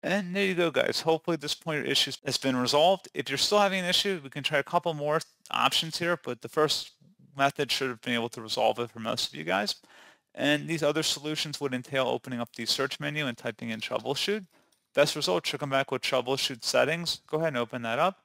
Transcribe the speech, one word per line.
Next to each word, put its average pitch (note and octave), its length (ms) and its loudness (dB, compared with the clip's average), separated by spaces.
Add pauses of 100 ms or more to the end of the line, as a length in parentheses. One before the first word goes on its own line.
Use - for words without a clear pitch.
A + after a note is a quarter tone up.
And F#3 260 0
there G3 120 2
you F#3+ 100 2
go, E3+ 160 4
guys. - 300 2
Hopefully D#3+ 340 2
this D3 180 -4
pointer D3+ 300 -4
issue C3+ 300 0 (120)
has C3 120 -2
been C3 180 2
resolved. D3 580 4
If C#3+ 140 -4
you're C3+ 100 -4
still G#3 220 4
having F#3+ 220 2
an F3+ 80 -2
issue, F#3 340 0
we C3+ 60 -12
can C#3+ 120 -10
try D3+ 160 0
a C#3 60 2
couple E3+ 300 0
more D3+ 260 0 (320)
options C3+ 480 2
here, E3+ 240 0
but A#2+ 180 -6
the A#2+ 60 -10
first - 440 2 (440)
method C#3 340 2
should C3+ 200 0
have A#2+ 100 -8
been B2 140 -2
able A#2 160 0
to A#2+ 120 -12
resolve A2+ 380 2
it A#2+ 100 -4
for A#2 120 -12
most A2+ 260 -2
of - 80 -10
you D3+ 80 -10
guys. F3+ 320 0 (580)
And D3 320 0
these D#3 160 -2
other D3+ 220 2
solutions D3+ 560 -4
would C#3 140 -2
entail C3 340 -2
opening B2 320 -4
up - 160 -8
the A#2 100 -6
search C3+ 360 -2
menu D3 260 -4
and A#2+ 100 -6
typing A#2 320 -8
in A2+ 120 -6
troubleshoot. C#3 640 -2 (500)
Best C#3+ 180 4
result E3+ 320 0
should C#3 140 -4
come C#3+ 120 -4
back C3+ 200 0
with C3 120 -2
troubleshoot B2+ 600 0
settings. D#3 640 2
Go D#3 120 -2
ahead E3 100 0
and C3 80 -4
open A#2+ 240 -4
that A#2 180 -2
up. F#3 260 0